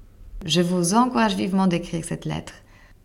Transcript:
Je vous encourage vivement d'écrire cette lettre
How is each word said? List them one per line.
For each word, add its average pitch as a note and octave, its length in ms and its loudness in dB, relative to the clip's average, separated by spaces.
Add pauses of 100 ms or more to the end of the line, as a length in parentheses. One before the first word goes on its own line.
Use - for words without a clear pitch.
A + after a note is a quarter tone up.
(440)
Je E3 160 2
vous F3 340 2
encourage A#3 400 4
vivement F#3+ 320 2
d'écrire E3+ 380 -2
cette D#3+ 200 -8
lettre D#3 300 -8 (500)